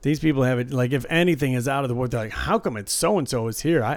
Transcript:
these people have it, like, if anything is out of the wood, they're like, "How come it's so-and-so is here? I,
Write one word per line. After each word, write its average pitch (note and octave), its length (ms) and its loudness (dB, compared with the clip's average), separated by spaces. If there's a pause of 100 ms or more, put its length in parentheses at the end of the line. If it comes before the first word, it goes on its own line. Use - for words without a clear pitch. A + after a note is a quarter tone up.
these D3 180 0
people D3 220 2
have B2+ 160 2
it, B2 120 -4
like, B2 220 0
if C3 160 -2
anything E3 460 2
is B2 120 0
out C#3 160 0
of C3+ 60 -2
the A#2+ 60 0
wood, B2 160 -2
they're A#2+ 100 -2
like, A2 100 -6
"How G3 280 -2
come D3 180 -4
it's G2+ 160 -6
so-and-so C#3+ 560 0
is A2 120 -6
here? D3+ 220 2
I, B2 140 -2